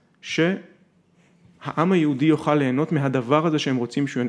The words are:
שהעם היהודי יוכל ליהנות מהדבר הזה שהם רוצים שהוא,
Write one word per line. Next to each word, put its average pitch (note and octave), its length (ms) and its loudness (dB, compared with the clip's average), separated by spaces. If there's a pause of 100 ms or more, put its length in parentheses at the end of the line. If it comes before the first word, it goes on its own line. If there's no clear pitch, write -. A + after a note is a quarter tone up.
(200)
שהעם - 1700 -6
היהודי D3+ 340 2
יוכל D3+ 300 2
ליהנות C#3 360 0
מהדבר C#3 540 0
הזה D3+ 140 0
שהם C#3 160 -2
רוצים B2+ 320 -2
שהוא, B2 220 -4